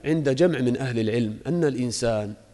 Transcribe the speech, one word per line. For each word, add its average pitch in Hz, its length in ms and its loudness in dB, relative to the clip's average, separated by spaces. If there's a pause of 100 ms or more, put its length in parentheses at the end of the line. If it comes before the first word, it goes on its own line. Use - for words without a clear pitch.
عند 151 240 0
جمع 147 300 4
من 123 180 2
أهل 127 220 -2
العلم 110 480 0
أن 170 180 0
الإنسان 113 720 -2 (200)